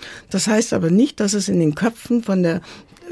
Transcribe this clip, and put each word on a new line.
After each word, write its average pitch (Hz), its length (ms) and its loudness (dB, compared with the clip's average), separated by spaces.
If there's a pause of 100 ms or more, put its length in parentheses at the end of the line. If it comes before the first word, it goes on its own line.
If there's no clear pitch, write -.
(300)
Das 190 160 -2
heißt 220 260 2
aber 175 180 0
nicht, 220 300 2
dass 208 140 0
es 202 140 -2
in 180 120 2
den 151 140 2
Köpfen 233 480 -2
von 190 200 0
der 170 180 0 (520)